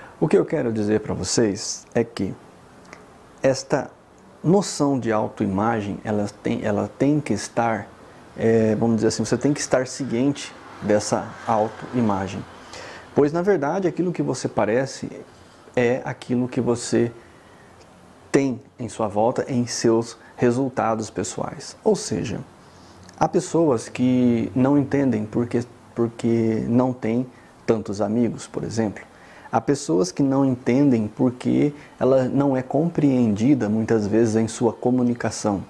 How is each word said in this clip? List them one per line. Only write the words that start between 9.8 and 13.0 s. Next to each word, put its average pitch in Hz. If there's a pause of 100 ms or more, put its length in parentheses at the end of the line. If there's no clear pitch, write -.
ciente 127 (300)
dessa 104 (220)
autoimagem. 104 (680)